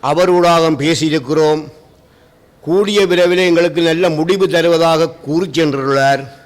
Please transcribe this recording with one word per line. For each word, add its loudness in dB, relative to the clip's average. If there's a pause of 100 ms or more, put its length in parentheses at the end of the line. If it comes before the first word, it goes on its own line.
அவர் 0
ஊடாகம் 2
பேசியிருக்கிறோம். 0 (1000)
கூடிய 0
விரைவில் 2
எங்களுக்கு 0
நல்ல 0
முடிவு -2
தருவதாக 0 (160)
கூறி -2
சென்றுள்ளார். 0 (240)